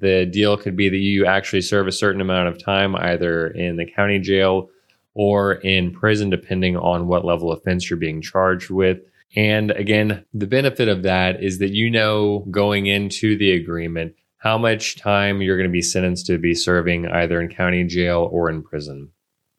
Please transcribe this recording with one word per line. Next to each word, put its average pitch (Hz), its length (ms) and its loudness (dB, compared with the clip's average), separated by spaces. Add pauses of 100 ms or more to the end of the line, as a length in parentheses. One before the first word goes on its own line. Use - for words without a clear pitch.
the 92 240 2
deal 104 320 2
could 98 180 -6
be 98 140 2
that 95 80 -2
you 98 280 2
actually 95 360 2
serve 98 260 0
a 92 60 -2
certain 98 260 0
amount 92 300 0
of - 120 -10
time 98 320 0
either 85 540 0
in 87 300 -4
the 85 120 -6
county 101 300 2
jail 95 500 2 (440)
or 101 400 2
in 92 400 0
prison, 104 360 0
depending 92 460 0
on 87 320 0
what 87 160 0
level 85 300 0
of 82 60 -8
offense 90 300 -2
you're 87 60 -4
being 78 260 -4
charged 92 480 -2
with. 92 280 2 (360)
And 107 380 0
again, 104 640 0
the 101 120 -4
benefit 127 440 0
of 92 140 0
that 92 380 0
is 95 180 -2
that 98 120 0
you 110 180 0
know 107 640 0
going 101 360 2
into 101 500 0
the 98 160 4
agreement 82 600 -4 (260)
how 110 180 0
much 113 400 -2
time 101 440 0
you're 95 140 0
gonna 92 140 0
be 87 120 0
sentenced 90 440 -2
to 87 120 0
be 85 160 0
serving 87 540 0
either 85 320 0
in 85 80 -4
county 90 380 0
jail 87 440 0
or 85 200 0
in 80 120 -6
prison. 73 500 -12 (480)